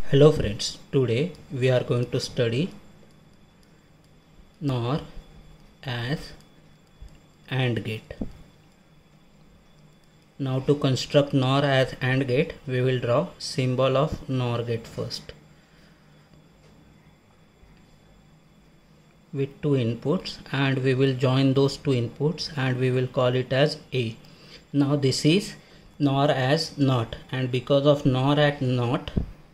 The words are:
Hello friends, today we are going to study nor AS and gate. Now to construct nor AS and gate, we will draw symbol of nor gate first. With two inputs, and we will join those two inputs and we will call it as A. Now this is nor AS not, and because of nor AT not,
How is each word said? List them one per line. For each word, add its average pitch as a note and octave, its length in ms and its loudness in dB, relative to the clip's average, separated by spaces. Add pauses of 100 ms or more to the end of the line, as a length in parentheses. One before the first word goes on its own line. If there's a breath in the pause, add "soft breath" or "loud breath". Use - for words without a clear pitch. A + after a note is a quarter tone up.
(100)
Hello D3 220 8
friends, G#2+ 460 -4 (120)
today C3 420 0 (200)
we B2+ 180 0
are B2 120 2
going B2 280 -2
to C3+ 80 -2
study B2 520 -2 (1900)
nor C3 400 -2 (840)
AS B2 480 -6 (1160)
and B2 340 -2
gate. G#2+ 300 -10 (2250)
Now C3 220 -2
to C#3+ 160 2
construct C#3 580 2
nor C3+ 300 2
AS C3 360 2
and C3 260 0
gate, C3 280 0 (120)
we B2+ 140 -2
will B2+ 200 0
draw B2+ 280 0 (100)
symbol B2+ 580 0
of D3 320 -2
nor B2 340 -2
gate A2+ 240 -6
first. - 460 -10 (4000 soft breath)
With C#3 280 -6
two D3+ 100 0
inputs, C3 680 -2 (140)
and C3+ 300 0
we C3 120 2
will C3+ 200 2
join C3 380 2
those C#3 240 2
two - 140 -4
inputs C3+ 680 -2
and C3 220 0
we B2+ 120 2
will B2+ 160 0
call B2+ 280 0
it B2+ 180 -2
as D3 240 2 (160)
A. A2+ 240 -4 (560 loud breath)
Now C#3+ 240 2
this C3 300 0
is F3+ 280 2 (440 loud breath)
nor C#3 320 2
AS C3+ 480 0
not, C3 380 0 (140)
and C3 200 -4
because C#3 360 0
of D3 200 4
nor C3+ 320 2
AT C#3+ 240 2
not, B2+ 480 -2 (440)